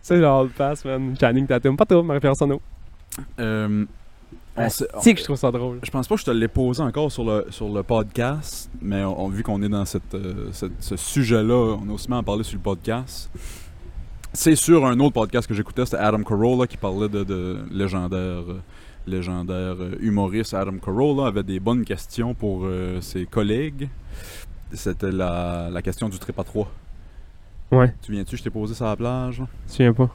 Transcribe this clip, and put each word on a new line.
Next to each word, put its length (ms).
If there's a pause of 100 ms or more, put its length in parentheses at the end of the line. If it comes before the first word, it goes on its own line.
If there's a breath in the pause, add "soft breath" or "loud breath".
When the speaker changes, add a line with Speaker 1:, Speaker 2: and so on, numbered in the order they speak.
Speaker 1:
sais, 200
le 60
Hall 220
Pass, 360
man, 340
Channing 260
Tatum, 300
pas 100
toi, 160
Marie-Pierre 300
Arsenault. 300 (800)
Speaker 2:
Euh, 420 (720)
on 60
Speaker 1:
Ah, 80
Speaker 2:
s'est, 180 (140)
Speaker 1:
c'est 100
Speaker 2:
on 20
Speaker 1:
que 60
je 60
trouve 100
ça 160
drôle. 320
Speaker 2:
Je 80
pense 160
pas 80
que 60
je 60
te 40
l'ai 160
posé 340
encore 300
sur 140
le, 240
sur 180
le 160
podcast, 840 (120)
mais 220
on, 220
on, 20
vu 160
qu'on 180
est 60
dans 160
cette, 320
euh, 380
cette, 280
ce 140
sujet-là, 880
on 60
a 20
aussi 180
mis 60
à 40
en 40
parler 200
sur 140
le 60
podcast. 680 (1040 loud breath)
C'est 240
sur 300
un 160
autre 140
podcast 300
que 80
j'écoutais, 320
c'était 120
Adam 260
Carolla 440
qui 100
parlait 320
de, 160
de 440
légendaire, 800
euh, 120 (460 soft breath)
légendaire, 680
euh, 220
humoriste 540
Adam 240
Carolla, 500
avait 160
des 160
bonnes 240
questions 500
pour, 300
euh, 380
ses 240
collègues. 640 (840 loud breath)
C'était 400
la, 580
la 120
question 260
du 100
trip 220
à 60
trois. 260 (1000 soft breath)
Speaker 1:
Ouais. 320
Speaker 2:
Tu 120
viens-tu, 240
je 60
t'ai 60
posé 240
ça 120
à 60
la 40
plage, 460
là ? 60 (220)
Speaker 1:
Je 100
viens 140
pas. 220